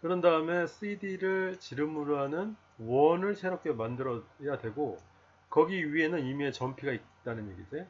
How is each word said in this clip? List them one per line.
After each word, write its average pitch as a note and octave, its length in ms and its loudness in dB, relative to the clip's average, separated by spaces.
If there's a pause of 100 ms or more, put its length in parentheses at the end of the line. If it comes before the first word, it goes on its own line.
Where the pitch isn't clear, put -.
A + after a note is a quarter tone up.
그런 F3+ 180 0
다음에 E3+ 460 4
씨디를 F#3+ 920 -4
지름으로 D3 580 -2
하는 E3 380 -2 (240)
원을 D#3 560 4
새롭게 F#3 360 -4
만들어야 B2 880 -4
되고, A2+ 380 -4 (500)
거기 D#3+ 460 4
위에는 D#3+ 320 2
이미의 C#3 280 -2
점피가 C3 380 -4
있다는 A2 600 -8
얘기지. F#2+ 380 -10